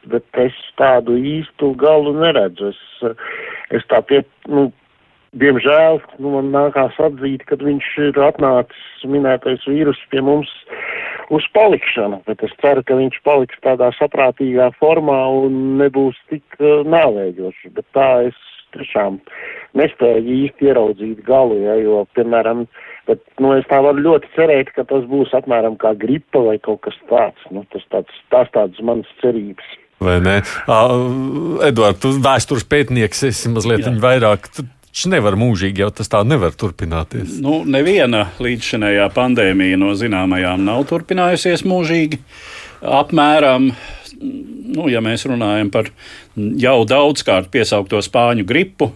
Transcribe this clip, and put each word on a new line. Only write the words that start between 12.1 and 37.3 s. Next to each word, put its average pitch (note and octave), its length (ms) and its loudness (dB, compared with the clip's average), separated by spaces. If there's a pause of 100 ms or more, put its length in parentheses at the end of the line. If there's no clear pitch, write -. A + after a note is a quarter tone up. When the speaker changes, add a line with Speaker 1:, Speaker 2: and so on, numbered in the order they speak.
Speaker 1:
bet G#2+ 160 -6
es - 160 -8
ceru, C#3 240 2
ka C3+ 80 0
viņš C3 320 -2
paliks C#3 320 0
tādā B2+ 400 2
saprātīgā C3 760 0
formā D#3 440 2 (140)
un C3+ 260 0 (240)
nebūs C3+ 480 0
tik, D3+ 160 -10 (140)
eh, D3 260 4
nāvējošs, F#2+ 880 -2
bet - 160 -10
tā C3+ 160 2 (220)
es B2 100 -10 (300)
tiešām G2 500 -6 (560)
nespēju A#2+ 560 0 (140)
īsti C#3 260 0
ieraudzīt G#2+ 560 -2
galu, B2 320 2
ja, G#2 160 0
jo, G#2+ 300 2 (100)
piemēram, A#2 540 0 (400)
bet, A2+ 100 0 (240)
nu, C3+ 160 4
es C3 80 -2
tā C#3 160 2
varu C#3+ 160 4
ļoti D3+ 380 2
cerēt, D3 340 2
ka C3+ 160 -6
tas C3+ 240 0
būs C3+ 240 0
apmēram A#2 400 0
kā A2 240 0
gripa C3 400 -2
vai A2+ 240 2
kaut G#2+ 220 -6
kas G#2+ 100 -8 (160)
tāds. A#2 400 0
Nu, G2 140 -12 (100)
tas G2 160 -10
tāds, F#2+ 300 -6 (100)
tās B2 240 2
tādas G2+ 320 -2
manas A#2 320 -4
cerības. A2 480 -4 (320)
Speaker 2:
Vai F2+ 240 2
ne? F#2+ 140 2 (340)
Ā, A2+ 80 6 (880)
Eduard, A2 320 2
tu C3+ 240 0
vēstures C3 480 0
pētnieks C3 560 0
esi A#2+ 240 -4
mazliet A2+ 320 0
Speaker 3:
Jā. B2 80 -4
Speaker 2:
viņu A#2 160 -2
vairāk. A#2 480 2
Tu - 80 -12
taču - 480 -8
nevar G#2+ 240 0
mūžīgi, G2 480 0
jau F#2 80 0
tas - 240 -8
tā G#2+ 80 4
nevar A2 320 0
turpināties. E2+ 880 -8